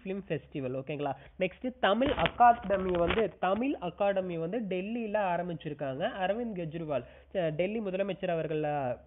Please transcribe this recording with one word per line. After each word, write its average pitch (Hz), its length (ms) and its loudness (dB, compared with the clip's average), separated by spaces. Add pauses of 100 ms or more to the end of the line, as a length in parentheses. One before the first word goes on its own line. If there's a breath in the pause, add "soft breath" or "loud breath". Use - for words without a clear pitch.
Film 190 240 -4
Festival. 135 480 -4
ஓகேங்களா? 135 380 -4 (260 loud breath)
Next, 190 400 -2
தமிழ் 226 320 4
Academy 196 800 6
வந்து, 180 480 2
தமிழ் 214 340 0
Academy 185 640 -2
வந்து 180 220 -2
டெல்லியில 208 600 -4
ஆரம்பிச்சிருக்காங்க. 165 880 -4 (120)
அரவிந்த் 214 340 -2
கெஜ்ரிவால், 156 500 -4 (300 loud breath)
அஹ், 165 180 0
டெல்லி 185 280 0
முதலமைச்சர் 190 520 -2
அவர்கள், 156 300 0
அஹ், 143 460 -2